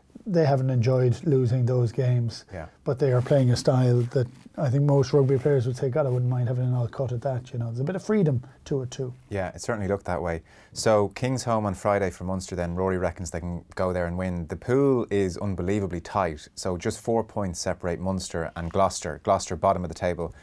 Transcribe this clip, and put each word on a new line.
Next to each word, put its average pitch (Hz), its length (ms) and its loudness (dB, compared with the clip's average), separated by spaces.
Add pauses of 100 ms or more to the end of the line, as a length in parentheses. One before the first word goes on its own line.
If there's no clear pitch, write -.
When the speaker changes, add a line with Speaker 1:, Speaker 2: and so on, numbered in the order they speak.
(260)
Speaker 1:
They 170 200 2
haven't 135 240 4
enjoyed 127 560 2
losing 127 400 2
those 123 260 2
games, 123 600 0
Speaker 2:
Yeah. 80 160 -10 (180)
Speaker 1:
but 127 140 -2
they 139 120 4
are 123 100 4
playing 127 300 4
a 120 40 4
style 127 440 4 (120)
that 127 160 0 (300)
I 156 120 0
think 139 140 2
most 139 280 4
rugby 135 260 4
players 131 300 2
would 127 80 -2
say, 135 140 -2
"God, 143 160 2
I 131 40 0
wouldn't 123 220 0
mind 127 160 0
having 127 180 -2
an 123 80 0
odd 120 200 -2
cut 127 180 -4
at 120 120 -4
that." 127 280 -4
You 120 80 -6
know, 120 60 -4
there's 117 160 -6
a - 20 -2
bit 175 140 -2
of 175 40 -6
freedom 165 400 2 (220)
to 139 200 -2
it 127 80 -8
too. 123 220 -6 (140)
Speaker 2:
Yeah, 95 220 -4
it - 120 -14
certainly 104 280 -2
looked 98 160 0
that 87 160 -2
way. 85 220 -4 (280)
So 104 380 4
King's 127 340 -4
home 113 220 0
on 98 80 0
Friday 101 360 0
for 87 140 -12
Munster 92 320 -6
then. 87 200 -4
Rory 92 220 0
reckons 87 340 -4
they 85 100 -6
can 87 240 -8 (100)
go 92 160 -2
there 90 140 -2
and 85 120 -4
win. 90 300 -4
The 90 80 -8
pool 131 560 2
is 98 260 0
unbelievably 95 640 -2
tight. 85 540 -4
So 92 220 -4
just 101 240 -4
four 113 240 0
points 98 340 -6
separate 87 400 -4
Munster 87 560 -4
and 85 160 -6
Gloucester. 92 540 0
Gloucester 98 320 0
bottom 92 260 2
of 85 60 -6
the 80 40 -8
table. 85 500 -4